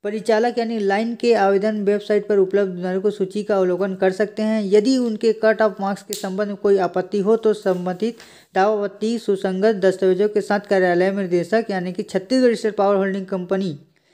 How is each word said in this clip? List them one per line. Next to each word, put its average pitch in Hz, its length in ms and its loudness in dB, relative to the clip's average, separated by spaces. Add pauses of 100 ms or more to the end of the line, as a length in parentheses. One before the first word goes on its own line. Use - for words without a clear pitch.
परिचालक 220 540 0
यानी 226 200 -2
लाइन 208 360 0
के 233 200 2
आवेदन 202 500 2
वेबसाइट 208 440 0
पर 208 100 2
उपलब्ध 196 320 2
उम्मीदवारों 185 300 -4
को 208 100 0
सूची 202 340 -4
का 208 120 0
अवलोकन 185 380 0
कर 185 180 0
सकते 214 300 -4
हैं। 220 220 -2
यदि 208 340 4
उनके 226 360 0
कट 220 280 2
ऑफ 208 180 0
मार्क्स 196 220 -4
के - 120 -12
संबंध 196 340 -6
में 202 100 -8
कोई 202 200 2
आपत्ति 185 420 -2
हो 214 160 2
तो 220 180 2
संबंधित 185 640 -4 (360)
दावापत्ति 208 640 0
सुसंगत 196 580 0
दस्तावेजों 185 520 2
के 208 140 0
साथ 202 260 -2
कार्यालय 185 420 2
में 196 120 -4
निदेशक 180 480 0
यानी 185 220 -4
कि 208 120 -8
छत्तीसगढ़ 233 500 2
स्टेट 214 220 -4
पावर 202 200 4
होल्डिंग 190 300 -2
कंपनी 185 500 -4 (380)